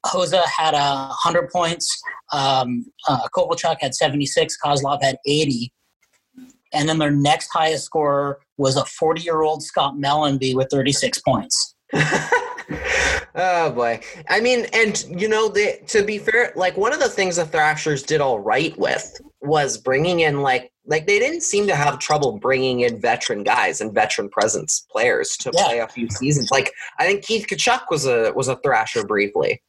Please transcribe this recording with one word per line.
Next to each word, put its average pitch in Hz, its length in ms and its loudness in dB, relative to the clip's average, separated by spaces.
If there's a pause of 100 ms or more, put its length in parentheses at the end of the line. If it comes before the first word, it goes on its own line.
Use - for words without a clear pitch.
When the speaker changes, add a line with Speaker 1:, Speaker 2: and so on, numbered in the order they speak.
Speaker 1:
Hossa 180 400 2
had 156 280 0
a 139 340 0 (160)
hundred 170 260 2
points. 170 360 -2 (460)
Um, 131 540 0 (220)
uh, 135 260 0
Kovalchuk 165 460 0
had 139 140 -4
seventy-six. 143 680 0
Kozlov 143 380 0
had 135 240 0
eighty. 143 460 0 (1000)
And 151 160 0
then 160 100 2
their 147 120 2
next 147 420 2
highest 160 320 0
scorer 143 540 0 (180)
was 135 200 2
a 139 80 0
forty-year-old 160 760 0
Scott 139 340 -2
Mellanby 139 580 0
with 131 160 0
thirty-six 139 480 0
points. - 560 -2 (180)
Speaker 2:
<laughs> - 120 2 (1400)
Oh, 175 300 2
boy. 117 300 -2 (280)
I 196 120 2
mean, 240 320 2
and, 220 360 2
you 180 200 -2
know, 214 200 2
they, 202 400 0
to 208 140 4
be 208 160 -2
fair, 226 380 0
like, 180 200 0
one 214 160 0
of 311 60 -4
the 254 100 2
things 185 280 0
the 175 80 0
Thrashers 151 580 0
did 151 180 0
all 127 200 0
right 117 360 0
with - 440 -4 (200)
was 143 380 0
bringing 165 420 0
in, 143 220 2
like, 127 300 0 (140)
like, 156 200 0
they 202 140 4
didn't 311 220 -2
seem 202 260 0
to 170 80 2
have 143 240 0
trouble 139 380 0
bringing 127 420 0
in 117 200 0
veteran 117 440 -2
guys 101 360 2
and 107 140 -6
veteran 107 340 0
presence 101 600 -2
players 123 460 0
to - 180 -8
Speaker 1:
Yeah. - 100 4
Speaker 2:
play - 140 0
a - 80 -2
few 117 240 -6
seasons. 131 400 0
Like, 135 220 0 (260)
I 156 80 0
think 202 180 0
Keith 214 220 -2
Tkachuk 220 440 0
was 143 160 0
a, 117 280 2
was 127 140 -2
a 127 80 -2
Thrasher 110 480 0
briefly. 101 640 0